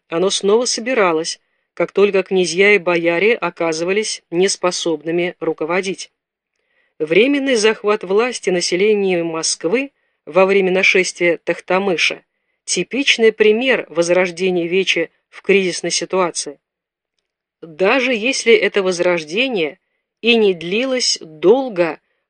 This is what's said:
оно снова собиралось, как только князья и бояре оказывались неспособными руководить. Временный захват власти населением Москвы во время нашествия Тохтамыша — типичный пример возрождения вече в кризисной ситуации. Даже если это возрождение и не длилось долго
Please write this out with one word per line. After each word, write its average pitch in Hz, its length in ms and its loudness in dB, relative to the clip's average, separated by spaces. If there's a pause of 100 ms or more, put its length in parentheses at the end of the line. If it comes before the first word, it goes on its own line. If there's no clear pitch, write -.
оно 185 220 0
снова 214 340 2
собиралось, 208 760 -2 (340)
как - 180 -4
только 190 300 2
князья 185 520 2
и 202 40 4
бояре 170 560 0
оказывались 175 960 -4
неспособными 175 1120 -2
руководить. 165 720 -4 (840)
Временный 254 580 2
захват 208 480 0
власти 208 460 -2
населением 180 760 0
Москвы 165 640 -4 (320)
во 180 220 2
время 190 240 2
нашествия 180 680 0
Тохтамыша — 180 840 -2 (420)
типичный 226 680 0
пример 214 560 2
возрождения 175 800 0
вече 180 420 -2 (180)
в - 140 -20
кризисной 185 480 0
ситуации. 170 680 -4 (1000)
Даже 220 540 0
если 226 400 0
это 202 280 2
возрождение 175 1000 -2 (420)
и 233 140 2
не 208 180 2
длилось 226 640 -4
долго 170 800 0 (320)